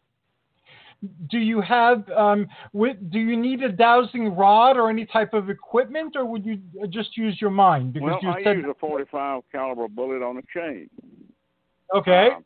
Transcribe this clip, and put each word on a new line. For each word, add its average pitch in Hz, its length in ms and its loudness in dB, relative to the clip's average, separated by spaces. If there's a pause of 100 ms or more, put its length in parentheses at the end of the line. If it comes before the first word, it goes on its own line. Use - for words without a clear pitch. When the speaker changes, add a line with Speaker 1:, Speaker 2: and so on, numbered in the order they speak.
(1300)
Speaker 1:
Do 220 100 -4
you 220 220 0
have, 233 520 2
um, 208 360 2 (240)
with, 202 400 -2
do 208 80 -2
you 226 160 0
need 247 260 -2
a 262 80 -2
dowsing 233 640 2
rod 214 420 6
or 226 120 2
any 220 160 -4
type 220 280 -2
of 202 160 -2
equipment, 262 680 -4
or 269 80 -4
would 226 220 -8
you 214 160 -8 (280)
just 208 280 -10
use 220 240 -4
your 208 80 0
mind? 165 440 2
Because 156 300 -4
Speaker 2:
Well, - 0 -
Speaker 1:
you 185 60 -4
Speaker 2:
I 185 140 -4
Speaker 1:
said 202 140 2
Speaker 2:
use 151 120 -6
a 139 60 -6
forty-five 139 760 -6
caliber 127 380 -6
bullet 127 320 -6
on 123 160 -8
a 127 40 -12 (120)
chain. 151 360 -10 (1040)
Speaker 1:
Okay. 190 420 4
Speaker 2:
Uh, - 100 -12